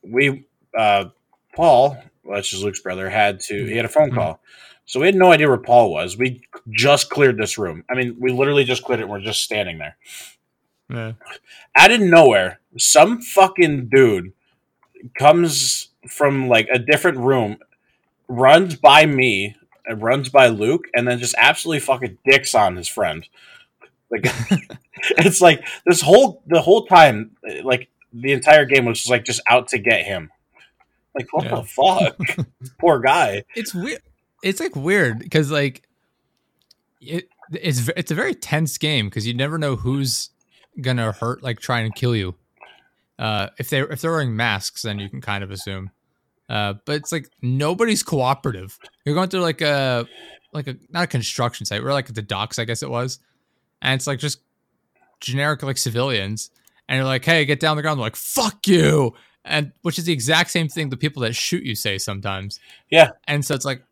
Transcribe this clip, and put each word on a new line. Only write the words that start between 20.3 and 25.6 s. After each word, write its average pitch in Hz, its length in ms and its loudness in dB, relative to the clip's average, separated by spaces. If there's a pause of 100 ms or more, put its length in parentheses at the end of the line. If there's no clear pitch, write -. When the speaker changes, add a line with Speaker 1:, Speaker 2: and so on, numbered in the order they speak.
Speaker 1:
Luke, 113 360 0 (100)
and 120 140 0
then 123 100 -2
just 120 200 -6
absolutely 151 420 2
fucking 127 460 -4
dicks 135 280 4
on 98 220 4
his 90 120 -10
friend. 82 380 -4 (840)
Like, 110 160 -4 (400)
<laughs> - 500 -6
it's 170 240 4
like 165 240 6 (220)